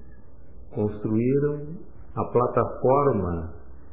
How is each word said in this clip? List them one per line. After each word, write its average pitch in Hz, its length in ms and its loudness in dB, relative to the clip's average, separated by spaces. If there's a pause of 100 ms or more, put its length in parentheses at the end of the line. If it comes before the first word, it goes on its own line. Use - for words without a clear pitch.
(720)
construíram 135 1000 2 (400)
a - 100 0
plataforma 120 1300 2 (400)